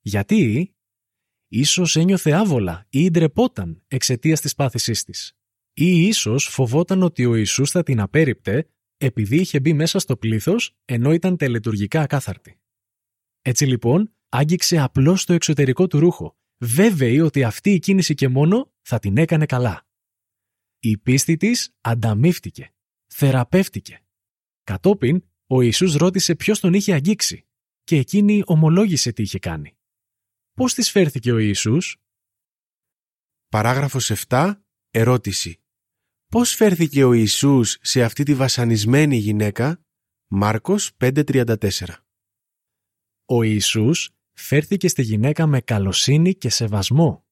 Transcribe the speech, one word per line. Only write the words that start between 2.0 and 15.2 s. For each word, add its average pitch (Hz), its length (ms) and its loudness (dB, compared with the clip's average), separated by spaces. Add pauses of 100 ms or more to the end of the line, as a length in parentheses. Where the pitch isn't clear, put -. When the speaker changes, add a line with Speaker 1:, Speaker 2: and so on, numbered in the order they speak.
Speaker 1:
άβολα 127 560 -2
ή 175 220 2
ντρεπόταν 160 800 -2
εξαιτίας 135 520 -2
της - 140 -8
πάθησής 120 500 -4
της. - 320 -16 (360)
Ή 175 340 2
ίσως 139 380 -2
φοβόταν 160 580 -2
ότι 160 240 0
ο 117 80 2
Ιησούς 113 360 -2
θα 180 120 -2
την 123 180 -2
απέρριπτε 135 680 -2 (280)
επειδή 120 400 -2
είχε 175 240 0
μπει 151 120 0
μέσα 160 260 0
στο - 180 -4
πλήθος, 113 680 -4
ενώ 127 280 0
ήταν 175 240 0
τελετουργικά 113 640 -2
ακάθαρτη. 131 600 -6 (840)
Έτσι 131 240 0
λοιπόν, 131 480 0 (140)
άγγιξε 160 500 0
απλώς 143 460 2